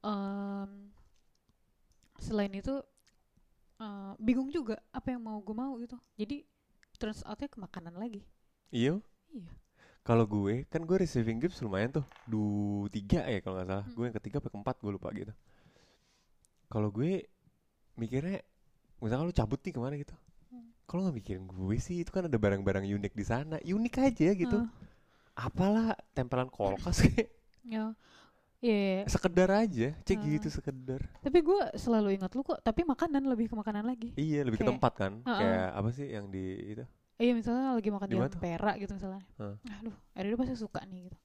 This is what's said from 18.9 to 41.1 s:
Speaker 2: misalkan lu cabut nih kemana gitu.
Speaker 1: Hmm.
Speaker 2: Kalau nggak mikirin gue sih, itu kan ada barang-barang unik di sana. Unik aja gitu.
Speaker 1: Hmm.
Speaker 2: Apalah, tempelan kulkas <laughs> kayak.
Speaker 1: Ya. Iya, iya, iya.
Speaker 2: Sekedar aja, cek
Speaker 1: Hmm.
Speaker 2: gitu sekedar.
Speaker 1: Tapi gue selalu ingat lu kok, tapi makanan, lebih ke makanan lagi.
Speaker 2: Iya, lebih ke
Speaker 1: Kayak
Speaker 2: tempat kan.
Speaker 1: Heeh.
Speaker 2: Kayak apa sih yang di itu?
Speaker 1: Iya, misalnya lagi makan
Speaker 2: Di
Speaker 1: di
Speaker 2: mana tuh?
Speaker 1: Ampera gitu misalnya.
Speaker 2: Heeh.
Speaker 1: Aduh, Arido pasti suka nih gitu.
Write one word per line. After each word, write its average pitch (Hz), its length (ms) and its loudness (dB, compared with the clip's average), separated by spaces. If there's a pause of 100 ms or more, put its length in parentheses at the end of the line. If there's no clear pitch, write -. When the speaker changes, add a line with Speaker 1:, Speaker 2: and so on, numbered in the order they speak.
Speaker 2:
misalkan 127 300 0
lu 180 60 -4
cabut 120 260 2
nih 180 120 -8
kemana 135 220 -4
gitu. 143 200 -10 (340)
Speaker 1:
Hmm. 240 240 -20 (140)
Speaker 2:
Kalau 185 180 -2
nggak 165 120 0
mikirin 95 280 -6
gue 95 320 0
sih, 175 260 -2
itu - 80 -6
kan 185 160 0
ada 147 100 2
barang-barang 98 520 4
unik 101 240 0
di 101 140 -4
sana. 156 320 -2
Unik 214 420 0
aja 233 320 6
gitu. 208 260 4
Speaker 1:
Hmm. 233 120 0 (640)
Speaker 2:
Apalah, 208 640 2 (180)
tempelan 127 360 0
kulkas 98 520 0
<laughs> - 40 8
kayak. - 240 6 (340)
Speaker 1:
Ya. 220 320 -6 (640)
Iya, 240 140 2
iya, 202 240 4
iya. 196 80 -2
Speaker 2:
Sekedar 185 480 4
aja, 180 440 4
cek 196 220 0
Speaker 1:
Hmm. 151 140 0
Speaker 2:
gitu 151 160 0
sekedar. 131 540 -6 (180)
Speaker 1:
Tapi 285 200 4
gue 370 200 4 (140)
selalu 214 400 2
ingat 190 180 -4
lu 269 100 -4
kok, - 160 -2
tapi 226 240 2
makanan, 302 420 2
lebih 240 220 2
ke 226 80 -6
makanan 208 300 -4
lagi. 240 300 -4
Speaker 2:
Iya, 147 280 2
lebih 120 140 2
ke - 80 2
Speaker 1:
Kayak 127 80 4
Speaker 2:
tempat 127 240 4
kan. 98 240 -2
Speaker 1:
Heeh. 233 200 0
Speaker 2:
Kayak 92 320 4
apa 101 180 0
sih 139 180 -6
yang 104 180 -8
di 95 180 -6 (280)
itu? 117 120 -10 (340)
Speaker 1:
Iya, 240 160 4
misalnya 240 400 0
lagi 214 160 0
makan 202 160 -4
Speaker 2:
Di 196 40 -4
Speaker 1:
di - 80 2
Speaker 2:
mana 139 120 2
tuh? 170 80 -8
Speaker 1:
Ampera 175 400 0
gitu 196 160 -6
misalnya. 190 280 -8 (140)
Speaker 2:
Heeh. 101 200 -8 (200)
Speaker 1:
Aduh, 208 200 -12 (180)
Arido 202 240 -2
pasti 254 180 0
suka 220 280 -8
nih 185 200 -14
gitu. - 200 -16